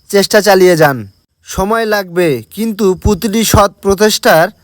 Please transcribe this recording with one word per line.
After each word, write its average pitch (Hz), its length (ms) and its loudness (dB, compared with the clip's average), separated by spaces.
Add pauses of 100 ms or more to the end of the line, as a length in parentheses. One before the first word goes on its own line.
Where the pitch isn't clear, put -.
চেষ্টা 202 320 0
চালিয়ে 185 360 4
যান। 135 300 0 (360)
সময় 220 420 -4
লাগবে, 175 680 -2
কিন্তু 208 440 -2
প্রতিটি 208 480 -2
সৎ 202 280 0 (100)
প্রচেষ্টার 196 680 0 (140)